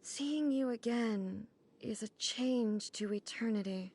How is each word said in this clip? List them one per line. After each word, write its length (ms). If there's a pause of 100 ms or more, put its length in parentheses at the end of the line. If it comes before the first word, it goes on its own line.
Seeing 480
you 200
again 760 (340)
is 220
a 60 (100)
change 720
to 200
eternity. 840